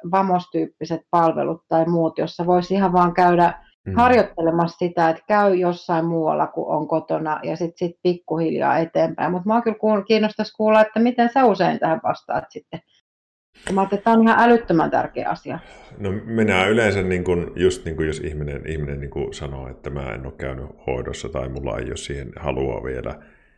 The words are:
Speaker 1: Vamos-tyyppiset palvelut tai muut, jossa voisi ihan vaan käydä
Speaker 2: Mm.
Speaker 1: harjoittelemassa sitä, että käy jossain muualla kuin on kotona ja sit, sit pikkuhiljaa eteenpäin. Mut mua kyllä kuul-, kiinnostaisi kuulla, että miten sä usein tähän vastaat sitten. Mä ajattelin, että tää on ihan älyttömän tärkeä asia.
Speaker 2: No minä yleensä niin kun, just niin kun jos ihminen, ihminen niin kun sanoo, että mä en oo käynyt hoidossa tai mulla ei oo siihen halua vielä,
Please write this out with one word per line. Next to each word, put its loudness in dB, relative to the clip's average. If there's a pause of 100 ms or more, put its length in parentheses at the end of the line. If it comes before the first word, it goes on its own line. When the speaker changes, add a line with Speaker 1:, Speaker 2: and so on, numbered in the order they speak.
(100)
Speaker 1:
Vamos-tyyppiset -2 (100)
palvelut 0
tai 2
muut, 0
jossa -4
voisi 2
ihan 2
vaan 4
käydä 2 (200)
Speaker 2:
Mm. -6
Speaker 1:
harjoittelemassa 2
sitä, 0
että -2
käy 4
jossain 0
muualla 0
kuin -8
on -2
kotona -4
ja -6
sit, -6
sit -6
pikkuhiljaa 0
eteenpäin. -2
Mut -4
mua 0
kyllä -4
kuul-, 2
kiinnostaisi 0
kuulla, 4
että 2
miten 4
sä 4
usein 2
tähän 0
vastaat -4
sitten. -14 (920)
Mä 2
ajattelin, 0
että -12
tää 4
on 6
ihan 6
älyttömän 4
tärkeä -2
asia. -8 (400)
Speaker 2:
No -4 (140)
minä 2
yleensä 2
niin 0
kun, -2
just 0
niin -6
kun -2
jos -4
ihminen, -6
ihminen -6
niin -10
kun -6
sanoo, -10
että -14
mä -8
en -12
oo -12
käynyt -10 (200)
hoidossa -8
tai -8
mulla -8
ei -8
oo -8
siihen -10 (120)
halua -4
vielä, -8 (440)